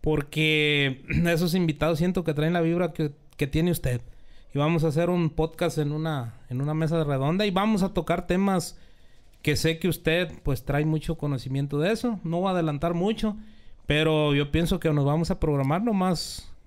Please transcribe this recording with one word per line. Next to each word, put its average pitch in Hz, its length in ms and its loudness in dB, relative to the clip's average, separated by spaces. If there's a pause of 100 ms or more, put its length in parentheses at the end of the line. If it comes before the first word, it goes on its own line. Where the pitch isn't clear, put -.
Porque 151 1080 2
<clears throat> 170 180 2
esos 170 280 2
invitados 160 440 0
siento 180 260 0
que 160 100 0
traen 151 180 2
la 175 80 2
vibra 170 320 0
que, 147 200 -4 (240)
que 147 100 0
tiene 160 240 0
usted. 123 300 -2 (540)
Y 139 40 0
vamos 160 260 2
a 165 40 4
hacer 165 200 2
un 175 220 2
podcast 160 480 -2
en 147 140 0
una, 151 420 -6 (160)
en 127 100 -4
una 151 140 -2
mesa 160 300 2
redonda 147 420 0
y 208 40 0
vamos 196 320 2
a 196 120 0
tocar 175 320 0
temas 185 500 0 (640)
que 147 160 0
sé 160 240 0
que 190 80 0
usted, 165 420 0 (140)
pues, 139 200 -2
trae 147 200 0
mucho 156 320 -2
conocimiento 139 640 -4
de 170 120 2
eso. 226 300 -2
No 165 180 -2
voy 190 80 0
a - 40 0
adelantar 170 420 0
mucho, 208 420 0 (500)
pero 151 480 4
yo 143 180 0
pienso 170 260 2
que 160 140 2
nos 147 120 4
vamos 156 280 2
a - 80 -2
programar 147 420 0
nomás 185 680 -2 (180)